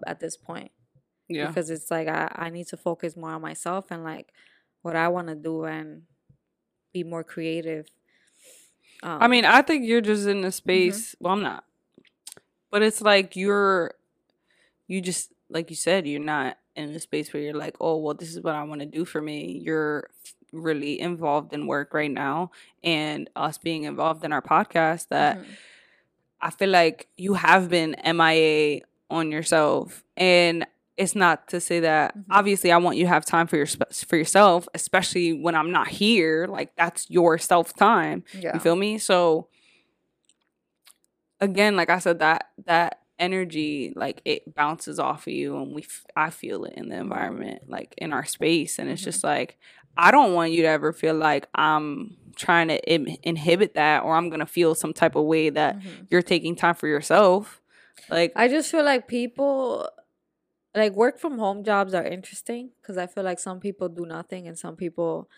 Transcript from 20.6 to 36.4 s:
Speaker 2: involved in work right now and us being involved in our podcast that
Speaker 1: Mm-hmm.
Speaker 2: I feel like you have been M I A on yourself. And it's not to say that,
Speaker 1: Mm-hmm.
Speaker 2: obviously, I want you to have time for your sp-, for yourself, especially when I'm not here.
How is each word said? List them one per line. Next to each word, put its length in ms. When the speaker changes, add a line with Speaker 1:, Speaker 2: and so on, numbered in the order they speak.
Speaker 2:
involved 540
in 140
work 260
right 180
now 400
and 520
us 240
being 240
involved 420
in 80
our 80
podcast 680
that 280
Speaker 1:
Mm-hmm. 140
Speaker 2:
I 80
feel 200
like 460
you 200
have 340
been 260
M 240
I 140
A 480
on 220
yourself. 720
And 480
it's 180
not 340
to 120
say 200
that, 360
Speaker 1:
Mm-hmm. 140
Speaker 2:
obviously, 400
I 60
want 200
you 80
to 40
have 160
time 220
for 100
your 120
sp-, 240
for 100
yourself, 560
especially 600
when 220
I'm 160
not 160
here. 600